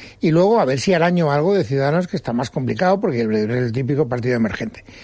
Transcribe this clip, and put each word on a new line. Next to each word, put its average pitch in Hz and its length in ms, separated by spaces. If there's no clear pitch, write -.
Y 175 100
luego 190 300
a 160 60
ver 131 140
si 190 140
araño 170 380
algo 156 240
de 180 80
Ciudadanos, 139 440
que - 80
está 131 160
más 120 200
complicado 160 480
porque 143 220
es 113 40
el, 107 80
el 123 220
típico 135 360
partido 123 280
emergente. 110 500